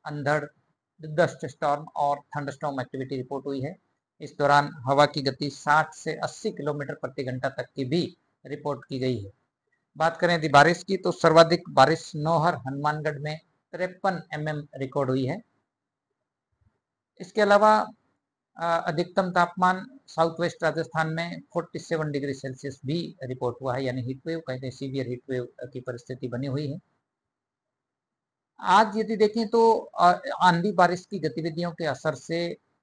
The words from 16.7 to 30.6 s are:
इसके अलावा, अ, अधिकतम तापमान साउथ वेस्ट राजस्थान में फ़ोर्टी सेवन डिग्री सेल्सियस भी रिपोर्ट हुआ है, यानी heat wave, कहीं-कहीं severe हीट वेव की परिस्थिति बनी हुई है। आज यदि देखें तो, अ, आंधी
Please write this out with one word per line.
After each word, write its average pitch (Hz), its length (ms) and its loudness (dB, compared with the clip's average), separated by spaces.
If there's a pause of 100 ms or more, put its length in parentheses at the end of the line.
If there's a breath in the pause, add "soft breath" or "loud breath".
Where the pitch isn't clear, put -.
इसके 202 200 -4
अलावा, 208 500 6 (680)
अ, 170 300 -2
अधिकतम 175 440 -2
तापमान 180 760 0
साउथ 165 340 -2
वेस्ट 170 240 -2
राजस्थान 160 440 -2
में 170 320 -6
फ़ोर्टी 165 380 -8
सेवन 156 320 -4
डिग्री 139 240 -4
सेल्सियस 131 520 -12
भी 160 360 -4
रिपोर्ट 123 400 -6
हुआ 127 120 -4
है, 135 100 -4
यानी 127 180 -4
heat 131 240 -8
wave, 165 200 -6
कहीं-कहीं 131 240 -8
severe 131 380 -6
हीट 123 120 -8 (100)
वेव 123 180 -4 (240)
की 127 80 -12
परिस्थिति 123 480 -10
बनी 120 180 -6
हुई 135 240 -4
है। 180 80 -10 (1800)
आज 196 360 6
यदि 220 200 -2
देखें 214 320 2
तो, 226 300 6
अ, - 420 2 (220)
आंधी 180 300 4